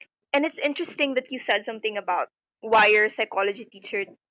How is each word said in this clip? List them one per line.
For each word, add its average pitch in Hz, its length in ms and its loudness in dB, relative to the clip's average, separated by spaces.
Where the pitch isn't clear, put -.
And 285 120 2
it's 320 120 -4
interesting 285 580 -4
that 254 160 -4
you 254 80 -8
said 214 260 -2
something 220 320 -6
about 180 320 -2
why 214 260 6
your 214 220 4
psychology 202 560 -4
teacher 196 400 -8